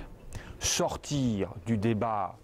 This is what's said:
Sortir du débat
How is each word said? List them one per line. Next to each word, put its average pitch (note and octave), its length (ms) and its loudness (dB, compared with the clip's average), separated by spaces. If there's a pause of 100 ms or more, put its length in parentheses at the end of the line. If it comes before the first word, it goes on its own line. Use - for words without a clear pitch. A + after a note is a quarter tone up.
(580)
Sortir B2+ 960 0 (100)
du A2 140 2
débat G#2 640 2